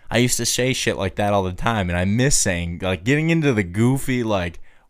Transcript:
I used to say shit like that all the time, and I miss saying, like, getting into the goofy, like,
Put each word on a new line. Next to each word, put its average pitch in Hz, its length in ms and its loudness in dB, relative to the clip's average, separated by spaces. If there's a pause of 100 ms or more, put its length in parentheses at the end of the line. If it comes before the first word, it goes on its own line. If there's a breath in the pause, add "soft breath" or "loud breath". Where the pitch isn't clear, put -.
I - 80 0
used 123 200 2
to 117 100 -2
say 131 260 0
shit - 240 -2
like 95 200 -2
that 104 140 0
all 101 120 2
the 90 100 -4
time, 104 380 -2
and 87 60 0
I 90 80 0
miss 123 300 2
saying, 85 460 -2
like, 92 220 -2
getting 147 260 2
into 160 240 2
the 107 100 2
goofy, 120 600 0
like, 95 360 -2 (300 soft breath)